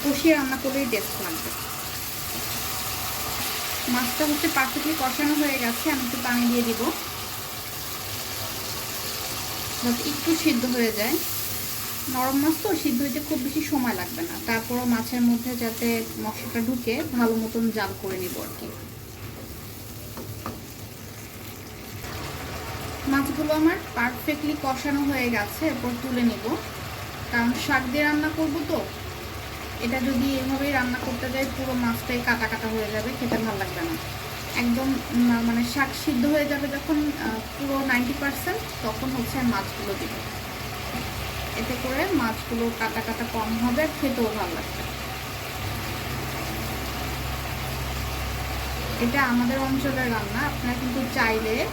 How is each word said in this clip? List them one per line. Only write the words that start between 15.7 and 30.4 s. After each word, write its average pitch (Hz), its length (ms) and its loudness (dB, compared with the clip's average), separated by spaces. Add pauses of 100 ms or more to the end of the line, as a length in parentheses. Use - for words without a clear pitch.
মশলাটা 214 420 -2
ঢুকে 247 420 0 (100)
ভালো 233 240 6
মতন 226 340 2
জাল 208 180 -2 (140)
করে 190 160 -2
নিব 180 220 -4
আর - 80 -6 (120)
কি। - 60 -8 (4000)
মাছগুলো 285 460 2
আমার 320 220 6 (180)
পারফেক্টলি 285 680 0
কষানো 277 380 2
হয়ে 262 300 2
গেছে, 214 360 0
এরপর 247 240 0 (120)
তুলে 247 200 2
নিব, 226 340 2 (760)
কারণ 240 200 4 (140)
শাক 262 160 4 (100)
দিয়ে 294 120 4
রান্না 302 320 4
করব 311 320 2
তো। 285 160 2 (1000)
এটা 247 180 0
যদি 269 340 2
এভাবেই 269 380 0